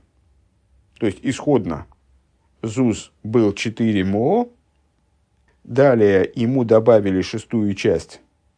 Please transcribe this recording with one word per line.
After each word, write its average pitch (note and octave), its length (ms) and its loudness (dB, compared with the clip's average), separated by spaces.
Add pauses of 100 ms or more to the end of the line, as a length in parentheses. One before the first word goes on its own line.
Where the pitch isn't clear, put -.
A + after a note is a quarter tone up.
(1000)
то A#2 80 -4
есть F#2+ 160 -4
исходно, F2 640 -4 (760)
зуз A2+ 500 -4 (100)
был G#2+ 300 2
четыре G#2+ 520 -2
моо, D3 460 -2 (1120)
далее A#2 720 2
ему B2 300 -2
добавили G#2+ 580 4
шестую G#2 520 -4
часть, - 460 -4 (380)